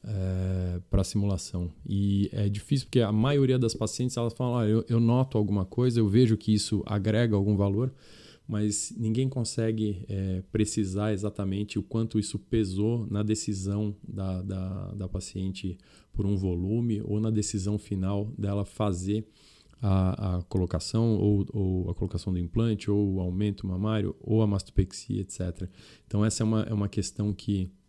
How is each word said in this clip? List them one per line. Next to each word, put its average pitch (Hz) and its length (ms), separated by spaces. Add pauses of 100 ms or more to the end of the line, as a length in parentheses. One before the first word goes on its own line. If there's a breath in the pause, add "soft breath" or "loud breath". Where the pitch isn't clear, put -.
é, 92 720 (100)
pra 98 140
simulação. 92 680 (120)
E 98 480
é 104 160
difícil, 104 380
porque 127 160
a 104 100
maioria 127 460
das 117 160
pacientes, 127 420
elas 117 180
falam, 123 260
"Ah, 110 80
eu, 110 200
eu 117 120
noto 120 380
alguma 101 280
coisa, 120 340
eu 107 80
vejo 110 300
que - 160
isso 104 320
agrega 107 500
algum 101 200
valor", 101 360 (560 loud breath)
mas 107 480
ninguém 117 320
consegue, 110 800
é, 95 440
precisar 104 600
exatamente 101 680
o 98 40
quanto 113 360
isso 104 180
pesou 107 720
na 104 140
decisão 104 720 (120)
da, 95 360
da, 95 500
da 95 160
paciente 95 680 (380 loud breath)
por 101 140
um 101 100
volume 101 680
ou 104 160
na 110 120
decisão 104 480
final 101 580
dela 101 260
fazer 98 640 (540 loud breath)
a, 92 560
a 87 60
colocação 104 720
ou, 101 360
ou 92 380
a 87 60
colocação 95 360
do 90 60
implante 104 540
ou 101 240
o 95 40
aumento 98 460
mamário 98 560
ou 110 220
a 107 40
mastopexia, 101 720
et 95 100
cetera. 90 360 (380 loud breath)
Então, 104 180
essa 110 200
é - 20
uma, 110 160
é - 120
uma 101 140
questão 104 460
que 95 380 (180)